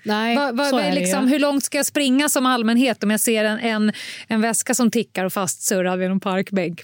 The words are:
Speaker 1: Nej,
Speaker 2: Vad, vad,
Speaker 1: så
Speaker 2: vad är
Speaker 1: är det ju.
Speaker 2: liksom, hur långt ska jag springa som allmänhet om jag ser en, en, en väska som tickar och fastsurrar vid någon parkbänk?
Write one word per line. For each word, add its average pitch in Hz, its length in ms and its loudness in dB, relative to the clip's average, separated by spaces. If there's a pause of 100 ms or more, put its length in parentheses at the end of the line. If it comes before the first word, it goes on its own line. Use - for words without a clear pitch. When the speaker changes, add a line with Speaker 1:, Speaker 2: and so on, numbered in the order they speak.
Speaker 1:
Nej, 220 340 0
Speaker 2:
Vad, 277 200 0
vad, 285 100 0
Speaker 1:
så 269 100 2
Speaker 2:
vad 233 80 2
är 294 40 0
Speaker 1:
är - 60 0
det - 60 0
ju. - 40 0
Speaker 2:
liksom, 269 240 2
hur 294 100 4
långt 285 260 2
ska - 140 -6
jag 277 80 0
springa 285 420 2
som 262 180 0
allmänhet 233 580 2
om 208 60 2
jag 214 100 0
ser 220 240 2
en, 214 140 -2
en, 214 340 0 (360)
en 220 120 0
väska 226 340 0
som 240 160 2
tickar 196 340 -2
och 185 80 -4
fastsurrar 185 640 -2
vid 185 120 -2
någon 190 120 0
parkbänk? 185 640 -2